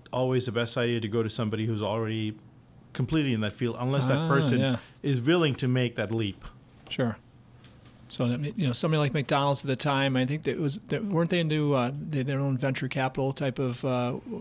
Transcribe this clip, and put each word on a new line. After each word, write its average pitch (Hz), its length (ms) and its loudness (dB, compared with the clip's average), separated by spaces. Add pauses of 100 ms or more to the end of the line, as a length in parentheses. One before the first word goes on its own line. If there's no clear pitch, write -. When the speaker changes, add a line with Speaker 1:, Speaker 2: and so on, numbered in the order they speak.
(120)
Speaker 1:
always 127 360 0
the 117 40 -4
best 117 260 -2
idea 120 220 0
to 110 80 -4
go 113 140 0
to 110 80 0
somebody 110 360 -2
who's 110 160 -2
already 110 540 -2 (580)
completely 139 400 0
in 107 80 0
that 104 120 -2
field, 117 260 -2
unless 131 280 0
that 131 100 2
Speaker 2:
Ah, 165 100 0
Speaker 1:
person 135 320 4
Speaker 2:
yeah. 127 180 2 (260)
Speaker 1:
is 135 180 0
willing 156 340 4
to 135 120 -2
make 127 280 2
that 107 160 -2
leap. 110 320 -2 (460)
Speaker 2:
Sure. - 280 -2 (920)
So, - 180 -2
that, 143 300 -2
you 170 80 0
know, 127 80 2
somebody 160 260 2
like 143 140 2
McDonald's 143 480 2
at 143 60 -8
the 131 80 2
time, 135 400 2
I 127 100 4
think 151 180 -2
that 131 140 0
was, 151 200 -2 (120)
that, 147 140 -2
weren't 170 260 0
they 180 100 2
into, 151 340 2
uh, 127 200 2
they, 147 300 -2
their 135 160 -2
own 139 180 0
venture 131 300 -2
capital 135 460 0
type 135 260 -2
of, 127 240 -2
uh, 123 300 0 (280)